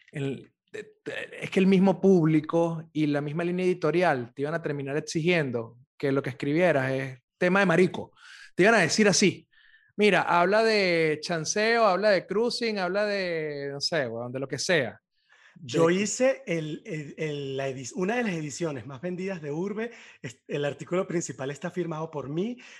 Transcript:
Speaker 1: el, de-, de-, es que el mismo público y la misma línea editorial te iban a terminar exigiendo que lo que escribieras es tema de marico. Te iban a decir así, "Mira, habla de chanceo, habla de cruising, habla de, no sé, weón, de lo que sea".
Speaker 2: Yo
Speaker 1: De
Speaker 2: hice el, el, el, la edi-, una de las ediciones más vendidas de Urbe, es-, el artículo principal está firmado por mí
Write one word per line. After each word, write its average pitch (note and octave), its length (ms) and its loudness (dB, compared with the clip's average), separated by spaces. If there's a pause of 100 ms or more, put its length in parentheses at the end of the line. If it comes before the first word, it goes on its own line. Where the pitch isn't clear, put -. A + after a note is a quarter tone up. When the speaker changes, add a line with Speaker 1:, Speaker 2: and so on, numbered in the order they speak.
(120)
Speaker 1:
el, C#3 400 -8 (200)
de-, - 220 -14 (100)
de-, - 380 -10
es - 80 -10
que G3 100 2
el F#3+ 60 4
mismo F#3+ 340 6
público E3 920 4
y D3+ 160 0
la C#3+ 120 0
misma D3+ 240 -4
línea F3+ 220 -2
editorial E3 680 2
te C#3 80 -6
iban D3+ 120 -4
a D#3+ 80 -6
terminar C#3+ 340 -6
exigiendo D3+ 840 -2 (200)
que C#3 140 0
lo C3+ 100 2
que - 80 -6
escribieras C#3+ 600 0
es C3+ 280 -6 (180)
tema F3+ 220 4
de G3+ 60 4
marico. F3 460 2 (440)
Te E3+ 80 4
iban A3+ 120 6
a G3+ 40 6
decir G#3 280 4
así, F3+ 400 2 (480)
"Mira, F#3+ 260 4
habla F3+ 420 4
de F3 580 2
chanceo, G#3+ 640 0
habla G3 240 4
de F3 160 2
cruising, A3+ 520 -2
habla F#3+ 280 -2
de, D#3+ 680 -4
no C#3+ 80 -10
sé, C#3+ 280 0
weón, A#2 240 -8
de C3 80 -6
lo C3+ 80 -6
que C#3 100 -6
sea". C3+ 420 0 (600)
Speaker 2:
Yo D#3+ 300 2
Speaker 1:
De - 0 -
Speaker 2:
hice G#3+ 560 0
el, D#3 400 -6
el, D#3 320 -10
el, C#3+ 380 -6
la C3+ 120 -2
edi-, B2+ 280 -8
una G3 200 -2
de B3 60 0
las G#3 120 -2
ediciones D3+ 520 -6
más C3+ 140 -14
vendidas F3+ 420 -6
de D3 80 -8
Urbe, G3+ 400 -6 (320)
es-, - 240 -14
el D3 180 -4
artículo D#3+ 440 -4
principal C#3+ 420 -6
está E3+ 220 -8
firmado D#3+ 400 -6
por C3+ 160 -8
mí G3+ 300 -4 (220)